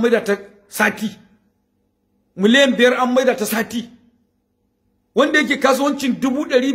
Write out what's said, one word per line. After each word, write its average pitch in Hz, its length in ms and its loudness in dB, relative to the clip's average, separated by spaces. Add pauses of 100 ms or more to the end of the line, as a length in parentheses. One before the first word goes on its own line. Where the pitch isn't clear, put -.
maida 233 200 2
ta 202 160 -4 (320)
sati? 208 420 -2 (1300)
Miliyan 247 400 4
biyar 247 160 4
an 247 200 -2
maida 247 220 2
ta - 100 -6
sati. 220 440 -6 (1300)
Wanda 302 240 2
yake 285 200 -2
kasuwancin 269 580 0
dubu 269 280 -4
ɗari 269 300 0